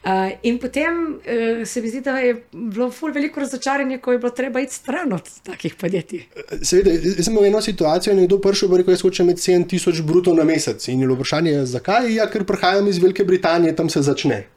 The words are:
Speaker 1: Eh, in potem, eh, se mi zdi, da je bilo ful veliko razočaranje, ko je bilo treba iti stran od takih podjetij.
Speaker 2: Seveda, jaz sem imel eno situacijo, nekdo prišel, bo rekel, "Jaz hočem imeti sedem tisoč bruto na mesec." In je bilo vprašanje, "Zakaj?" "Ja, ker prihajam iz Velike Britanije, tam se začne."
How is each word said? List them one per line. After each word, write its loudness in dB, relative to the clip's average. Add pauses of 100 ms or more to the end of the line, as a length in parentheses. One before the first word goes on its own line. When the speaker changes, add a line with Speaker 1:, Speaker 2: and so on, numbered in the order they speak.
Speaker 1:
Eh, -2
in -2
potem, -4 (260)
eh, -4
se -8
mi -4
zdi, -8
da -4
je 2 (160)
bilo -4
ful -8
veliko -4
razočaranje, -4
ko -4
je 2
bilo -2
treba -4
iti -6
stran -4
od -4 (180)
takih -10
podjetij. -6 (360)
Speaker 2:
Seveda, 4
jaz 0
sem 0
imel 4
eno 4
situacijo, 0
nekdo 4
prišel, 2
bo 4
rekel, 4
"Jaz 2
hočem 2
imeti 2
sedem 4
tisoč -2
bruto 2
na 4
mesec." 0
In -4
je 2
bilo 2
vprašanje, 0
"Zakaj?" 0
"Ja, 0
ker -4
prihajam 0
iz 0
Velike 2
Britanije, 2
tam -2
se 0
začne." 0 (120)